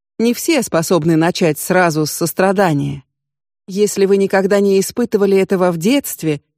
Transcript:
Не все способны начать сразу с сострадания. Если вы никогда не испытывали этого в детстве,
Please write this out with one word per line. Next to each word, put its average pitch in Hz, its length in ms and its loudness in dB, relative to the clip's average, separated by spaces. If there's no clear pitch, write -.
Не 233 140 2
все 262 280 -2
способны 165 540 0
начать 165 420 0
сразу 170 480 0
с 147 60 -6
сострадания. 165 920 -2
Если 196 400 0
вы 196 120 2
никогда 196 420 0
не 196 180 2
испытывали 196 580 0
этого 185 360 0
в 170 40 -4
детстве, 160 680 -2